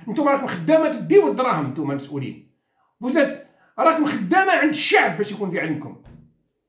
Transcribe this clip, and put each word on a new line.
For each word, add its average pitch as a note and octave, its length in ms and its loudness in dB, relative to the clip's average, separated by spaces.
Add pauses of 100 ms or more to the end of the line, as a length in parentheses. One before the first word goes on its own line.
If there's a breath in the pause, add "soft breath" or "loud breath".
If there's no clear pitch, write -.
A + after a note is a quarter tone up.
نتوما C#4+ 220 0
راكم C4+ 160 0
خدامه D4 460 2
تديو A#3+ 380 4
الدراهم، F3 400 -2
نتوما C#3 240 -4
مسؤولين. C3+ 560 -10 (500)
فوزات C4+ 480 0 (300 soft breath)
راكم D#4+ 260 2
خدامه F4 480 0
عند D4+ 180 2
الشعب A#3+ 480 0
باش G3+ 140 -4
يكون G3 180 -6
في F3 100 -4
علمكم، D#3 360 -6 (720)